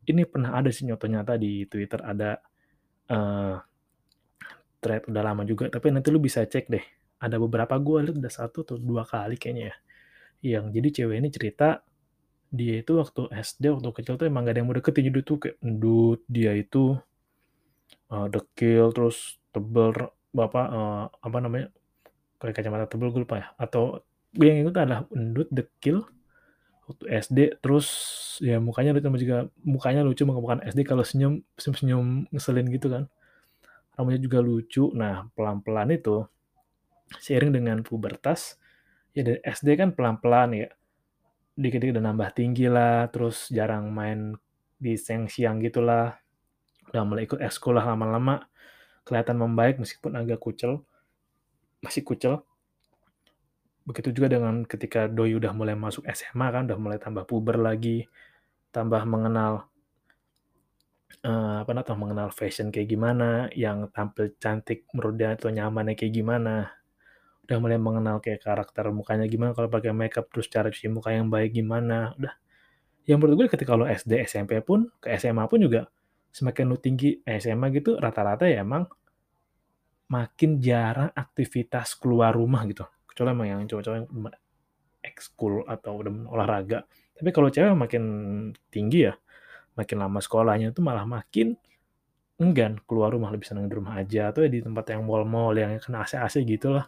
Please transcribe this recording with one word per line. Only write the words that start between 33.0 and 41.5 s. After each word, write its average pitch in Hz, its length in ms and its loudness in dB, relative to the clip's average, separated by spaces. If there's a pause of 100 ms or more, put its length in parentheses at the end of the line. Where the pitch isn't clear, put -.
Rambutnya 127 240 2
juga 127 180 2
lucu. 120 560 2
Nah, 104 400 -2
pelan-pelan 107 560 0
itu, 113 320 2 (960)
seiring 143 320 2
dengan 117 320 0
pubertas, 110 720 -4 (560)
ya - 80 -4
dari 120 240 2
S - 160 -6
D 147 160 6
kan 185 160 2
pelan-pelan 120 640 2
ya, 107 120 -4 (880)